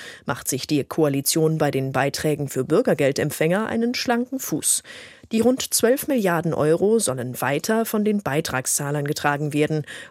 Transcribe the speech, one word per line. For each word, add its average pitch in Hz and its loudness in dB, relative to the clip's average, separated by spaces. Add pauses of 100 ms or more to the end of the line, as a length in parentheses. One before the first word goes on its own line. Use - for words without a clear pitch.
(260)
macht - -4
sich - -4
die 147 2
Koalition 156 0
bei 151 2
den 135 -2
Beiträgen 139 0
für 139 -2
Bürgergeldempfänger 160 2
einen 233 -2
schlanken 247 -2
Fuß. - -2 (480)
Die 220 2
rund 254 2
zwölf 247 2
Milliarden 175 2
Euro 170 4
sollen 127 -4
weiter 175 0
von 208 0
den 208 0
Beitragszahlern 143 -2
getragen 147 -2
werden, 151 0 (240)